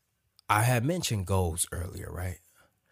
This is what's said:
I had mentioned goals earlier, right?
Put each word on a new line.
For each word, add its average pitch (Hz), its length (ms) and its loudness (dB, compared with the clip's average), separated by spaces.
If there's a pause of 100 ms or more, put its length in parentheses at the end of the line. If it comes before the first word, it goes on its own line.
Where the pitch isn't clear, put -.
(480)
I 107 140 6
had 120 220 4
mentioned 131 420 -2
goals 87 460 0
earlier, - 380 -8
right? 87 280 -6 (540)